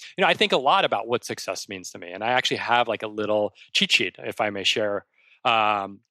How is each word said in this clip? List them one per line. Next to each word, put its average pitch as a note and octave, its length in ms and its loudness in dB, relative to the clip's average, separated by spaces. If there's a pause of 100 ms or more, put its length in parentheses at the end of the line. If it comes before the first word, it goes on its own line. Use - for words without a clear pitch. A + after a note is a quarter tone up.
(160)
you F#3 60 0
know, F3+ 60 6
I F3 40 4
think G3 200 2
a F3+ 60 4
lot D#3 280 4
about A2+ 200 -2
what A#2+ 160 -2
success - 460 -8
means F#2+ 220 -12
to G2+ 80 -16
me. F2 140 -14
And G2+ 120 -8
I A2+ 40 0
actually B2+ 300 2
have, A#2 300 2
like, G#2+ 140 -2
a A2 60 -6
little G#2+ 440 0 (220)
cheat - 180 2
sheet, F#2+ 260 0
if A#2+ 220 -8
I A2 80 2
may G2 160 -6
share, G2+ 400 0 (400)
um, G#2+ 560 2 (100)